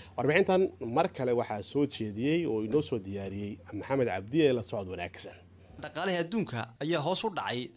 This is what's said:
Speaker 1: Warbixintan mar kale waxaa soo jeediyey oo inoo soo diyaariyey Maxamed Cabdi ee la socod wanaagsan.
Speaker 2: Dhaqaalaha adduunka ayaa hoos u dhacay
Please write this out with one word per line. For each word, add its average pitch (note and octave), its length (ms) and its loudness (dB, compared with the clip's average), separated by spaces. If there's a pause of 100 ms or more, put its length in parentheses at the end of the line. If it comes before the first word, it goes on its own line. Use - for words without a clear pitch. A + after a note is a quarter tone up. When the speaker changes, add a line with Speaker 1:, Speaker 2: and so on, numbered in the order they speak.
(180)
Speaker 1:
Warbixintan F#3 540 4 (100)
mar C3+ 320 0
kale B2+ 180 0
waxaa A2+ 320 0
soo C#3+ 220 2
jeediyey C3+ 640 0
oo A2 180 0
inoo C3+ 160 4
soo C#3 180 0
diyaariyey G2 600 -6 (140)
Maxamed A#2+ 340 0
Cabdi G#2+ 340 0
ee C#3 120 8
la A2+ 100 0
socod G2 260 -6
wanaagsan. F2 480 -8 (440)
Speaker 2:
Dhaqaalaha F3 380 -2
adduunka E3+ 400 -2 (200)
ayaa D#3 220 0
hoos F3+ 220 0
u A3 100 -2
dhacay A#2+ 440 -4